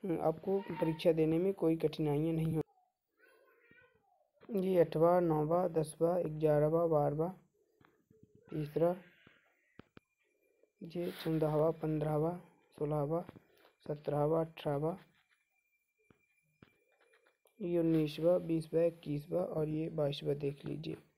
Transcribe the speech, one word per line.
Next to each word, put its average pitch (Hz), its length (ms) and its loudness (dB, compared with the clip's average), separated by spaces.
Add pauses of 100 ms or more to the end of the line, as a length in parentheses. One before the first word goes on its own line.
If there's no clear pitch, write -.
(180)
आपको 165 420 -2
परीक्षा 165 520 0
देने 160 260 2
में 190 160 0
कोई 165 220 0
कठिनाइयाँ 156 580 -2
नहीं 160 220 0
हो। 156 60 0 (2000)
ये 185 180 2
आठवां, 165 420 4
नौवा, 165 460 2
दसवां, 160 720 -2
ग्यारहवा, 156 480 4
बारहवा, 151 400 2 (1200)
तीसरा, 156 460 0 (1900)
ये 175 280 -6
चौदहवा, 156 600 2
पन्द्रहवा, 156 680 -2 (380)
सोलहवा, 151 460 -2 (600)
सत्रहवा, 147 540 0
अठारहवा, 160 580 -4 (2500)
ये 175 180 2
उन्नीसवा, 160 580 2
बीसवा, 165 460 0
इक्कीसवा 165 580 -2
और 156 280 -2
ये 156 200 -4
बाईसवा, 147 440 -2
देख 143 320 -6
लीजिए। 160 320 -8 (200)